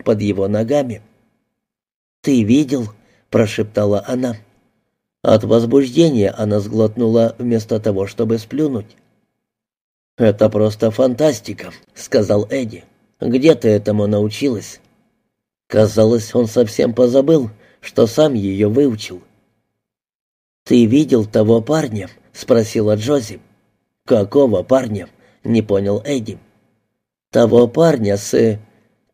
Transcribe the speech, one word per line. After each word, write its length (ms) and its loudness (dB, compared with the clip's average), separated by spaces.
под 160 0
его 280 -2
ногами. 540 -2
«Ты 200 2
видел?» — 460 0
прошептала 760 -2
она. 300 -4
От 220 2
возбуждения 840 2
она 300 -2
сглотнула 800 0
вместо 420 -2
того, 260 -2
чтобы 320 -4
сплюнуть. 580 -6
«Это 320 2
просто 420 0
фантастика», — 840 -2
сказал 560 0
Эдди. 340 -8
«Где 340 2
ты 140 -2
этому 380 0
научилась?» 760 -4
Казалось, 680 2
он 120 2
совсем 480 0
позабыл, 560 2
что 260 0
сам 280 0
её 340 -2
выучил. 540 -2
«Ты 200 4
видел 400 2
того 360 2
парня?» — 500 -4
спросила 640 0
Джози. 440 -4
«Какого 560 2
парня?» — 460 -2
не 180 0
понял 420 -2
Эдди. 340 -6
«Того 360 4
парня 500 0
с, 180 -8
э, 260 0